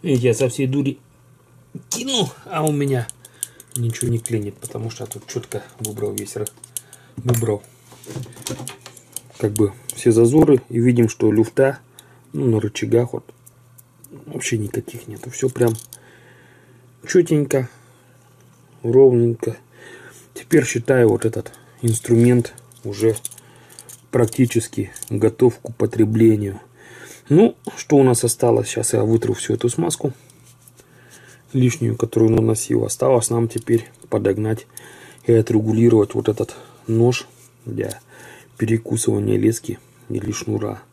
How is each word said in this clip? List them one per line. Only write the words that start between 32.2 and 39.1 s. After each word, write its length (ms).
наносил. 540
Осталось 440
нам 180
теперь 420
подогнать 560
и 60
отрегулировать 840
вот 120
этот 280
нож 400
для 340
перекусывания 800